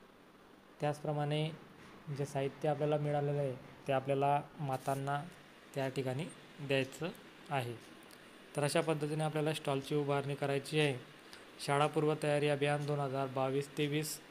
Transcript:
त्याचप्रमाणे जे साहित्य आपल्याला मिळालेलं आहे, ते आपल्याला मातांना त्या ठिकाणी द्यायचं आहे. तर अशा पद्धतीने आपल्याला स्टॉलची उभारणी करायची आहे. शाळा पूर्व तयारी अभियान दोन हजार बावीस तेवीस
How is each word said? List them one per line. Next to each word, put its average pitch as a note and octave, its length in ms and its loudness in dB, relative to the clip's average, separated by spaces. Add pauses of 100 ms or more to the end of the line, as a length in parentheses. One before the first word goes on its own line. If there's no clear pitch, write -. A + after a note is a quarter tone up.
(800)
त्याचप्रमाणे D3 680 0 (680)
जे C#3+ 80 0
साहित्य C#3 420 -2
आपल्याला D3 280 2
मिळालेलं D3 420 0
आहे, C#3 160 0 (340)
ते C#3 40 2
आपल्याला C#3 500 4 (180)
मातांना C#3 640 -2 (500)
त्या C3+ 140 0
ठिकाणी C3 360 -2 (360)
द्यायचं C3+ 480 0 (420)
आहे. A#2+ 460 -4 (600)
तर D3 80 2
अशा D3 160 4
पद्धतीने D#3 440 0
आपल्याला D#3 280 2
स्टॉलची C#3 420 -2
उभारणी C#3+ 400 2
करायची C#3 460 0
आहे. C#3 180 4 (680)
शाळा C#3+ 200 6
पूर्व D3+ 360 4
तयारी D3 260 4
अभियान D3 380 2
दोन D3 120 0
हजार C3+ 280 0
बावीस C3+ 520 0
तेवीस D3+ 420 0 (100)